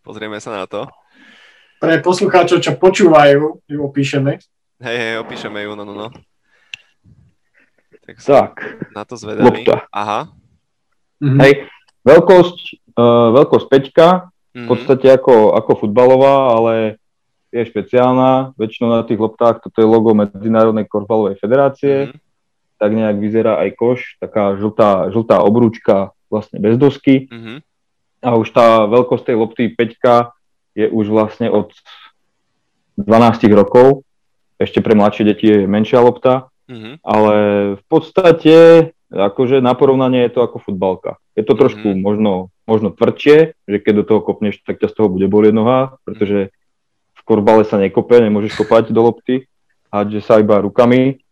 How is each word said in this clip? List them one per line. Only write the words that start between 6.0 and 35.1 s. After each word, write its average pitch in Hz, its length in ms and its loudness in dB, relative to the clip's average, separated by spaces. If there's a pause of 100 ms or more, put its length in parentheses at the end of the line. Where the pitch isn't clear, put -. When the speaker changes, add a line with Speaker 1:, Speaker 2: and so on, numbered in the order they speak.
Speaker 1:
Tak - 160 -20
som - 140 -4 (120)
Speaker 3:
Tak. 101 80 -12 (380)
Speaker 1:
na 104 120 -16
to 123 120 -18
zvedavý. 107 480 -2
Speaker 3:
Lopta. - 260 -4
Speaker 1:
Aha. 107 320 -8 (1000)
Speaker 2:
Mhm. 139 200 0
Speaker 3:
Hej, 139 120 4 (500)
veľkosť, 175 560 4 (320)
e, 117 120 -2 (300)
veľkosť 127 340 2
päťka, 139 420 2 (440)
v 123 60 -20
Speaker 1:
Mhm. 120 100 -14
Speaker 3:
podstate 127 400 -2
ako, 123 460 4
ako 110 240 -4
futbalová, 131 560 2 (180)
ale 113 220 0 (720)
je 117 140 -6
špeciálna. 127 920 -2
Väčšinou 110 360 -6
na 117 120 0
tých 117 140 -4
loptách, 110 440 -2
toto - 160 -12
je 110 100 2
logo 110 260 2
Medzinárodnej 107 720 -2
korfbalovej 101 540 -4
federácie. 135 560 -2 (120)
Speaker 1:
Mhm. - 100 -20 (580)
Speaker 3:
Tak 107 160 -2
nejak 107 260 -2
vyzerá 107 420 -2
aj 95 140 -2
koš, 120 260 -4 (200)
taká 101 360 -4
žltá, 101 540 0
žltá 107 320 0
obrúčka 107 680 0 (160)
vlastne 104 320 -10
bez 107 180 0
dosky. 135 520 0
Speaker 1:
Mhm. 117 340 -18 (580)
Speaker 3:
A 127 140 -4
už 113 160 -2
tá 113 340 2
veľkosť 120 400 -2
tej 123 120 -4
lopty 113 320 -4
päťka 120 600 -2 (420)
je 107 140 -4
už 107 220 -4
vlastne 107 400 -4
od 104 220 -4 (1200)
dvanástich 110 560 2
rokov. 123 540 4 (520)
Ešte - 220 -4
pre 110 140 -2
mladšie 104 320 0